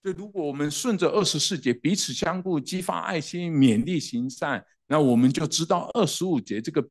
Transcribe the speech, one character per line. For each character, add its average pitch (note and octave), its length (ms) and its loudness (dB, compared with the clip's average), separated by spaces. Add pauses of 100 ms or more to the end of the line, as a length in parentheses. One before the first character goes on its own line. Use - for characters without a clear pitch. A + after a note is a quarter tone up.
所 G3 100 -6
以 E3+ 40 -6
如 G3+ 140 -12
果 F#3+ 160 -6
我 C#3+ 80 -4
们 D3 180 -2
顺 A3 240 -2
着 F3 140 2
二 G3+ 160 2
十 - 140 0
四 D#3 200 0
节 A#2+ 140 0
彼 E3+ 220 0
此 - 180 -4
相 F3+ 280 -2
顾， F3+ 180 0
激 F3+ 220 -6
发 F3 200 -4
爱 E3+ 180 -4
心， F3 320 -6
勉 B2+ 320 6
励 E3 160 -2
行 B2 300 -4
善， C3+ 340 -4 (220)
那 D3+ 140 2
我 B2+ 160 6
们 B2+ 180 6
就 D#3 140 0
知 D#3+ 180 -2
道 F3 300 0
二 A3 100 4
十 - 180 -4
五 E3+ 160 0
节 G#2 220 -6
这 D#3 100 -8
个 D3+ 80 0 (120)